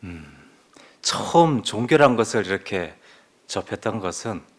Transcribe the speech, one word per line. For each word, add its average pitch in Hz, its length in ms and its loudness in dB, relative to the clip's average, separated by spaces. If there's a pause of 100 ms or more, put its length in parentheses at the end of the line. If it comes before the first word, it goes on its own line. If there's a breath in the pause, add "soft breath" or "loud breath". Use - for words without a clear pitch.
음, 85 220 -14 (760 soft breath)
처음 143 640 2
종교란 127 520 4
것을 110 300 0
이렇게 92 500 -6 (520 soft breath)
접했던 101 520 -6
것은 92 420 -8 (180)